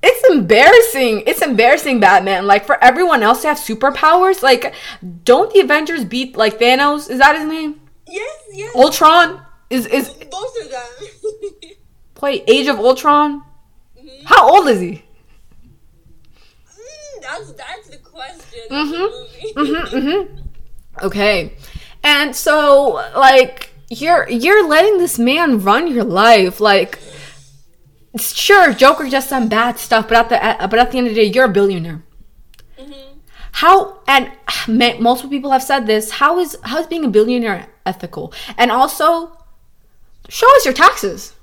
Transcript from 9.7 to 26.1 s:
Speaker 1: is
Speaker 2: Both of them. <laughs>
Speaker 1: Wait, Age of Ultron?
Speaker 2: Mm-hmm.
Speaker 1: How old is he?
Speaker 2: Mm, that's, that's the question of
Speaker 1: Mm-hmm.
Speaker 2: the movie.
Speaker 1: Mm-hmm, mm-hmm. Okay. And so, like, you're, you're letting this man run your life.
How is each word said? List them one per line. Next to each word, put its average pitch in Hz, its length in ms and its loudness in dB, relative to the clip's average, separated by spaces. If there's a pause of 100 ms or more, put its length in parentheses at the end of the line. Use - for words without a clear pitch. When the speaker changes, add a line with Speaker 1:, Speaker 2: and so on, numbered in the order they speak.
Speaker 1:
is 277 220 -4 (220)
Speaker 2:
Both 415 320 -14
of 247 80 -18
them. 240 200 -14 (520)
<laughs> - 800 -20
Speaker 1:
Wait, 277 240 -4
Age 262 220 2
of 247 100 -2
Ultron? 285 640 0 (560)
Speaker 2:
Mm-hmm. - 280 -20
Speaker 1:
How - 220 4
old 339 200 6
is 208 120 2
he? 175 220 -10 (1700)
Speaker 2:
Mm, 571 500 -20
that's, 269 300 -16
that's 359 360 -20
the 311 100 -20
question 269 640 -20 (100)
of 269 60 -8
Speaker 1:
Mm-hmm. 294 160 -6
Speaker 2:
the 427 720 -8
movie. 285 100 -4
Speaker 1:
Mm-hmm, 320 220 -8
mm-hmm. - 1080 -8
Okay. 202 500 -2 (480)
And 294 320 0
so, 285 560 2 (240)
like, 262 560 2 (180)
you're, 302 380 -2
you're 339 400 2
letting 370 300 2
this 349 200 -4
man 269 420 0
run 226 320 0
your 240 120 -2
life. 196 560 2